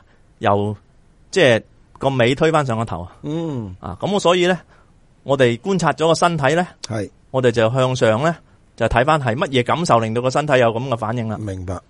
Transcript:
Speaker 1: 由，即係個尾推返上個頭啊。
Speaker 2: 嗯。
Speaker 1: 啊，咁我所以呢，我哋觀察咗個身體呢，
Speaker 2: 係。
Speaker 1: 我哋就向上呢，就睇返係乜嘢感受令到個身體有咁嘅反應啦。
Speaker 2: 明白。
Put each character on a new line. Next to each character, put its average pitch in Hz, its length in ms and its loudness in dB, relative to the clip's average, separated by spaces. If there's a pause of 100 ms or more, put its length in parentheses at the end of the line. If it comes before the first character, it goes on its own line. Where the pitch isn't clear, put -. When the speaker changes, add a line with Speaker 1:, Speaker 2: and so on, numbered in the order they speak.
(400)
Speaker 1:
由， 104 360 0 (540)
即 190 120 0
係 120 200 4 (380)
個 135 100 -2
尾 127 240 2
推 160 180 0
返 151 140 0
上 113 100 -4
個 113 80 -2
頭 85 200 -8
啊。 87 80 -16 (100)
Speaker 2:
嗯。 147 580 -8
Speaker 1:
啊， 90 220 -12
咁 139 100 -2
我 202 80 0
所 175 160 2
以 175 120 2
呢， 180 120 0 (600)
我 139 160 0
哋 120 220 4
觀 190 180 -2
察 156 160 0
咗 156 140 -2
個 165 80 2
身 170 200 0
體 143 200 0
呢， 175 120 -2 (200)
Speaker 2:
係。 107 200 -6 (220)
Speaker 1:
我 131 120 -2
哋 123 100 4
就 113 180 2
向 127 260 0
上 113 280 2
呢， 165 120 0 (400)
就 - 120 -2
睇 117 180 2
返 156 160 2
係 120 140 -2
乜 180 140 -2
嘢 127 140 2
感 139 220 -2
受 120 140 4
令 110 160 -2
到 120 80 0
個 127 80 0
身 147 160 -2
體 135 100 2
有 117 160 4
咁 117 140 -6
嘅 123 100 -4
反 113 180 -4
應 117 120 -4
啦。 107 100 -6
Speaker 2:
明 95 260 -8
白。 90 160 -8 (100)